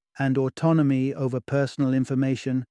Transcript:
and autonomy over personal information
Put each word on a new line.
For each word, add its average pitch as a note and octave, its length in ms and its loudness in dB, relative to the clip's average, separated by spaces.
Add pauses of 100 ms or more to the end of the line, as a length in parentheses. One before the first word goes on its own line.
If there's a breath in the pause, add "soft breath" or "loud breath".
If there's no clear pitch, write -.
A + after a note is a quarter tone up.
(180)
and C3+ 180 0
autonomy C#3 800 2
over C3 240 -4
personal C3+ 560 -2
information C3 760 -2